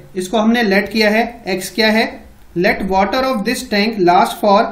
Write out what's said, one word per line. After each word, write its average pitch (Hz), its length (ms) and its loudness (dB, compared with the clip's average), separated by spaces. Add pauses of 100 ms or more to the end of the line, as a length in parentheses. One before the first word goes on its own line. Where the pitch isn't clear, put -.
(160)
इसको 185 220 -4
हमने 233 260 2
let 202 280 0
किया 214 180 0
है, 220 380 -2
X 185 280 -6
क्या 220 160 2
है, 226 140 0 (520)
let 208 340 0
water 202 300 0 (100)
of 208 160 -4
this - 260 -4
tank 208 260 0 (100)
last 202 340 4
for 208 180 4 (100)